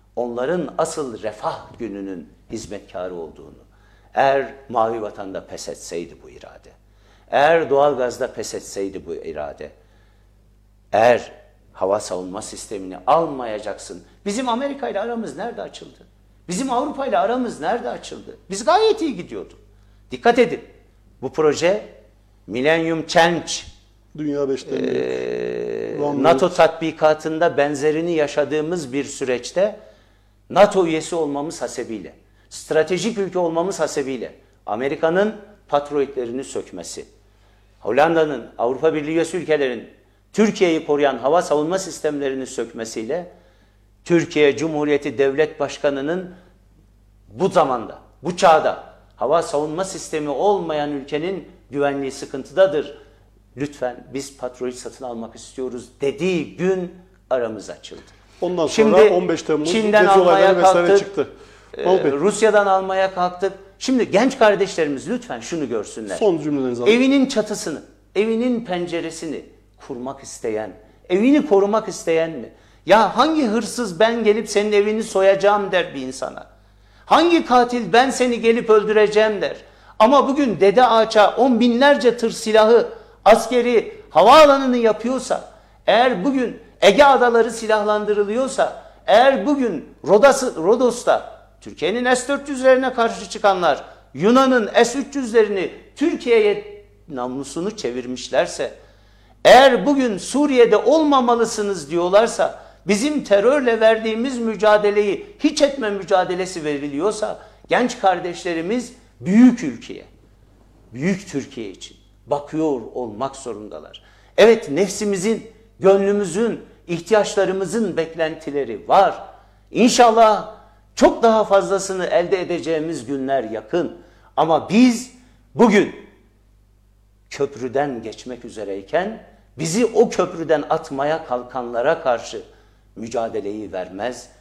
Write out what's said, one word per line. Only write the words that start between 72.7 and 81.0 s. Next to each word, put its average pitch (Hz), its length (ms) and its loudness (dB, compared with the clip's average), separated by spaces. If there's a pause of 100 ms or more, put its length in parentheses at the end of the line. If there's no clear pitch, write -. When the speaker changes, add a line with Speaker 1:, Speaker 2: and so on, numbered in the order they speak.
Speaker 1:
Ya 208 320 4
hangi 302 300 2
hırsız 208 520 -4
"Ben 226 240 2
gelip 214 260 2
senin 208 220 0
evini 214 320 2
soyacağım." 196 680 2
der 165 240 -2
bir 139 60 -8
insana? 131 460 -10 (580)
Hangi 330 400 4
katil 240 480 2
"Ben 254 160 4
seni 247 320 -2
gelip 226 280 2
öldüreceğim." 214 720 4
der? 139 140 -4 (440)
Ama 247 280 6
bugün 262 320 0
Dede 202 260 6
Ağaç'a 220 500 4